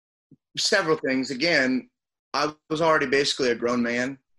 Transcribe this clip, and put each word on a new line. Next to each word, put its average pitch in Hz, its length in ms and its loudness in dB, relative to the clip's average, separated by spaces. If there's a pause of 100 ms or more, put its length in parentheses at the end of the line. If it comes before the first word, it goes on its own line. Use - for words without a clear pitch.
(560)
several 175 400 0
things. 131 340 -2
Again, 131 600 0 (440)
I 147 200 -2 (160)
was 156 120 -2
already 156 260 2
basically 139 420 0
a 117 60 2
grown 120 280 0
man 123 340 -2 (220)